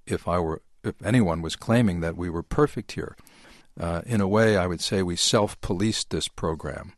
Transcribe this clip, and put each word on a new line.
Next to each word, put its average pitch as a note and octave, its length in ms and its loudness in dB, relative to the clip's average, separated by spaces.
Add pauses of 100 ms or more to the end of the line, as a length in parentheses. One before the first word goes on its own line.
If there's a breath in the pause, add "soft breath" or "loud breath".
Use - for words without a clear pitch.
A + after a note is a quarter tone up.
if - 160 -2
I F2 140 2
were, D#2+ 220 -2 (240)
if G#2+ 80 -4 (100)
anyone F#2+ 400 2
was D#2+ 160 -6
claiming A2+ 420 2
that E2+ 140 -2
we F2 160 -4
were E2 120 -4
perfect - 520 -2
here. - 200 -8 (600 loud breath)
Uh, E2+ 280 -2
in A2+ 160 0
a G2 80 2
way, G#2+ 260 6
I F2+ 120 2
would F2 140 -4
say G2 200 0
we F2 160 0
self-policed - 920 0
this E2 180 -2
program. D#2+ 680 -6